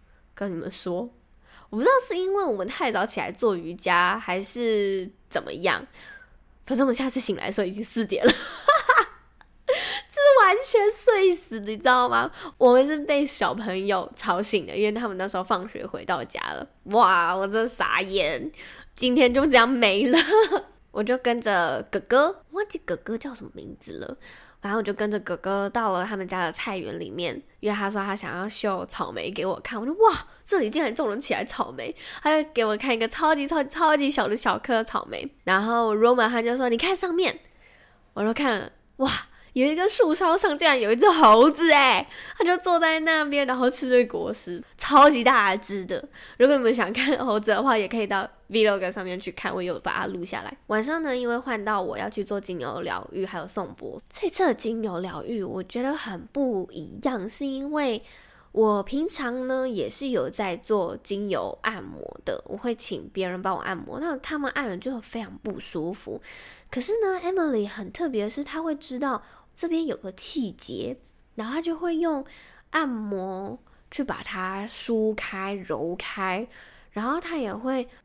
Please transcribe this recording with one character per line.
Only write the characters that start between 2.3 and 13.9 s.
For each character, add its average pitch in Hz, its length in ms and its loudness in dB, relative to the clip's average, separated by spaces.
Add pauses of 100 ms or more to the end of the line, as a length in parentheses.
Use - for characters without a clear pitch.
为 403 100 0
我 294 100 0
们 190 140 -4
太 254 240 -2
早 190 140 0
起 - 160 -6
来 104 100 -6
做 208 240 0
瑜 170 180 -8
伽， 180 460 2
还 190 220 -4
是 202 680 -2 (200)
怎 160 120 -4
么 - 120 -10
样， 147 340 -2 (800)
反 - 120 -2
正 269 80 4
我 - 20 2
们 254 80 2
下 269 140 -2
次 254 100 -4
醒 208 180 -2
来 - 80 -8
的 226 60 -4
时 220 100 -2
候 196 40 0
已 180 60 -6
经 208 100 -8
四 226 240 -2
点 - 200 0
了。 247 80 8
<laughs> - 40 -2 (1700)
就 - 40 -8
是 554 300 10
完 381 120 6
全 453 340 4
睡 392 420 4
死， 226 280 -6
你 208 160 -6
知 220 60 -12
道 254 260 4
吗？ 233 200 2 (280)
我 247 160 8
们 262 120 8
是 302 200 -2
被 294 200 2
小 - 280 -2
朋 196 340 -4
友 190 260 -2